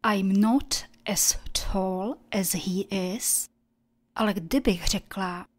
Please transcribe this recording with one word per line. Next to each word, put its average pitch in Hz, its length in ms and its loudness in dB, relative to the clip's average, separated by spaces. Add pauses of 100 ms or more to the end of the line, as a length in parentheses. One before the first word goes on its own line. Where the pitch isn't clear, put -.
(140)
I'm 190 260 2
not 233 340 4 (380)
as - 260 2 (140)
tall 190 600 -2 (260)
as 185 140 0
he 185 260 -2 (100)
is. 190 580 -2 (680)
Ale 214 200 0
kdybych 190 520 2
řekla 185 600 -2 (120)